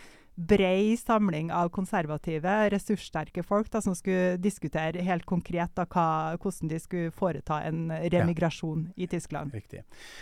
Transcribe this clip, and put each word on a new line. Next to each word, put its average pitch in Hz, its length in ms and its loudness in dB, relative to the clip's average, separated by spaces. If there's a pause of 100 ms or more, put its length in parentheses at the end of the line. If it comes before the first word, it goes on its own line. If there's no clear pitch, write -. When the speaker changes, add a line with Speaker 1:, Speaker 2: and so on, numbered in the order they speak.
(400)
Speaker 1:
brei 190 560 4
samling 190 560 2
av 175 180 2
konservative, 180 1000 0
ressurssterke 180 720 -2
folk 208 260 0
da, 220 120 -2
som 196 120 0
skulle 180 460 2
diskutere 165 640 -2
helt 180 220 0
konkret 175 500 -2
da, 185 80 0
hva, 160 560 2
hvordan 180 300 -4
de 160 100 -4
skulle 170 320 -4
foreta 156 540 -2
en 165 240 -2
Speaker 2:
Ja. 160 180 -2
Speaker 1:
remigrasjon 165 880 0
i 185 100 -4
Tyskland. - 460 -6
Speaker 2:
Riktig. - 320 -12 (380)